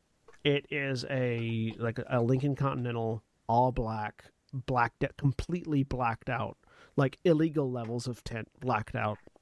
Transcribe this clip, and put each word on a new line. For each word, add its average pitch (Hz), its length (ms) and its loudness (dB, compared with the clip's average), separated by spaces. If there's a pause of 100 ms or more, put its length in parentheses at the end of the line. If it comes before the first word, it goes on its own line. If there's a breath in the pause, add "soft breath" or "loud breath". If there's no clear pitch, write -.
(440)
it 143 260 2
is 139 400 -2
a, 117 680 -2
like, 113 280 -4
a 127 160 2
Lincoln 131 320 2
Continental, 117 720 -2 (240)
all 120 240 6
black, 110 540 -4 (260)
blacked 127 500 0
out, - 140 -2
completely 147 680 0
blacked 123 460 -4
out, 117 300 -4 (380 soft breath)
like, 139 280 2
illegal 156 480 4
levels 117 340 -4
of 123 160 -8
tint, 113 240 -8 (140)
blacked 117 340 0
out 107 220 -2 (260)